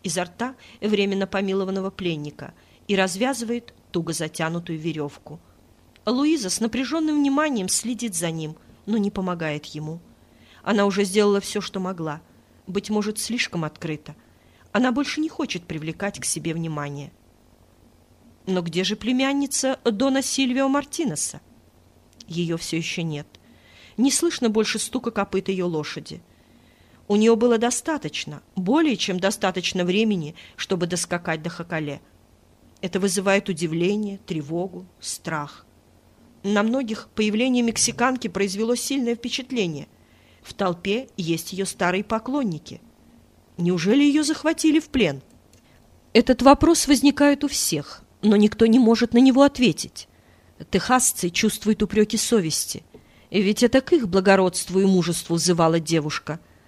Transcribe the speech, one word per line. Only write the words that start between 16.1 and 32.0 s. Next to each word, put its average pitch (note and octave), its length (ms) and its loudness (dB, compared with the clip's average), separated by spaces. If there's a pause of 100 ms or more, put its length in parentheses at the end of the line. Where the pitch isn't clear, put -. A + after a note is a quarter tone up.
к B2+ 60 -10
себе D#3+ 280 -4
внимание. D3 580 -8 (1300)
Но F#3 160 -2
где E3+ 220 -4
же G3+ 120 -4
племянница C4 880 -2
Дона C4 380 0
Сильвио C4+ 460 0
Мартинеса? C4+ 760 -4 (840)
Ее E3 300 -4
все E3 200 -6
еще E3+ 240 -6
нет. D3+ 260 -6 (680)
Не C4 140 4
слышно D4 380 0
больше G#3+ 300 0
стука A#3 320 -4
копыт G3 380 -4
ее F#3 180 -2
лошади. D#3+ 540 -8 (840)
У G#3 100 2
нее A3+ 180 6
было A#3 220 4
достаточно, A#3 840 -4 (140)
более B3+ 400 2
чем F#3 240 -4
достаточно F#3 640 -2
времени, F3+ 500 0 (220)
чтобы F3 320 -4
доскакать E3+ 560 -4
до E3+ 60 -6
Хакале. D#3+ 520 -8 (800)